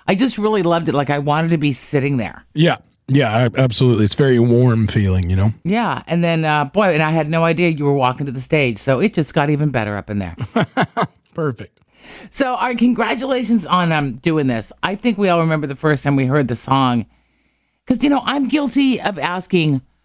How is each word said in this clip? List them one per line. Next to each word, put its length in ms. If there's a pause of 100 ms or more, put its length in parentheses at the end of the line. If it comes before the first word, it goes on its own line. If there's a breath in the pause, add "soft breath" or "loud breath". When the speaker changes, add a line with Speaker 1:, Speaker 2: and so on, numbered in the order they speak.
Speaker 1:
I 80
just 220
really 240
loved 260
it. 60
Like, 160
I 100
wanted 320
to 60
be 160
sitting 440
there. 260 (100)
Speaker 2:
Yeah. 240 (300)
Yeah, 280
I, 260
absolutely. 440
It's 80
very 260
warm 480
feeling, 420
you 60
know? 180 (120)
Speaker 1:
Yeah. 420
And 160
then, 220
uh, 200
boy, 280
and 100
I 80
had 180
no 140
idea 260
you 140
were 100
walking 340
to 40
the 80
stage. 380
So 240
it 120
just 200
got 160
even 200
better 280
up 120
in 100
there. 180 (180)
Speaker 2:
<laughs> 800
Perfect. 460 (500 loud breath)
Speaker 1:
So, 260
all 120
right, 100
congratulations 880
on, 260
um, 220
doing 340
this. 240 (120)
I 120
think 220
we 120
all 100
remember 280
the 80
first 280
time 120
we 100
heard 220
the 80
song. 500 (840)
'Cause, 160
you 60
know, 160
I'm 220
guilty 540
of 180
asking 640 (240)